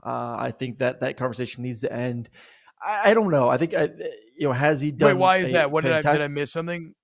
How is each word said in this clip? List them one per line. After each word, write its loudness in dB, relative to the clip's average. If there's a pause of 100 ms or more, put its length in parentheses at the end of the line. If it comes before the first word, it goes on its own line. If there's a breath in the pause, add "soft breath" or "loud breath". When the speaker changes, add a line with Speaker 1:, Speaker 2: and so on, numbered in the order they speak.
Speaker 1:
Uh, -6
I -4
think -8
that -2
that -4
conversation -6
needs -8
to -4
end. -6 (540 soft breath)
I, 2
I 4
don't 2
know. 4
I 4
think, -2
I, 2 (480)
you -2
know, 0
has 2
he -2
done 4
Speaker 2:
Wait, 2
why 4
is 0
Speaker 1:
a -4
Speaker 2:
that? 4
What, 0
did 2
I, 2
did 0
I 6
Speaker 1:
fantastic 2
Speaker 2:
miss -4
something? -8